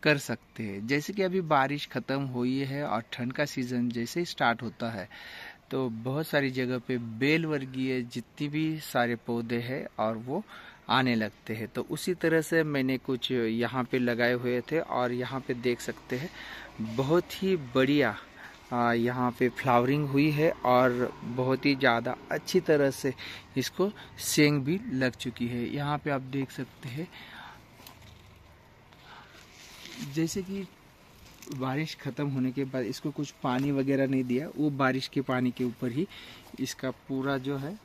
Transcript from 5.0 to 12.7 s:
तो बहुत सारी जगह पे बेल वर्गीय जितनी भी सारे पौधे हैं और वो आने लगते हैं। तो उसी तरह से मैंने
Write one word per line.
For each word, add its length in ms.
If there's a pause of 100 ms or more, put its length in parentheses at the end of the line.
तो 180 (140)
बहुत 240
सारी 260
जगह 260 (100)
पे 100 (200)
बेल 280
वर्गीय 580
जितनी 440
भी 200 (140)
सारे 340 (100)
पौधे 360
हैं 220 (160)
और 180
वो 260 (460)
आने 260
लगते 380
हैं। 140
तो 220
उसी 260
तरह 260
से 220
मैंने 360